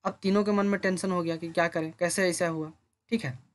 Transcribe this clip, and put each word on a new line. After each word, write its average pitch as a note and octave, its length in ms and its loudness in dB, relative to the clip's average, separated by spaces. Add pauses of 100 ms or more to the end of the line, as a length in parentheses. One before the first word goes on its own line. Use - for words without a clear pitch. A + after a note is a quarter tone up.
अब G3 180 -4
तीनों G3 220 2
के G3+ 80 0
मन G3+ 140 4
में G3+ 140 2
टेंशन F#3+ 320 0
हो F3 120 0
गया E3 120 -2
कि E3 160 -10
क्या E3+ 160 2
करें, D#3+ 320 -2
कैसे F3+ 300 2
ऐसा E3+ 180 0
हुआ, D#3 240 -4 (380)
ठीक A3+ 140 -2
है। C3 160 -6 (160)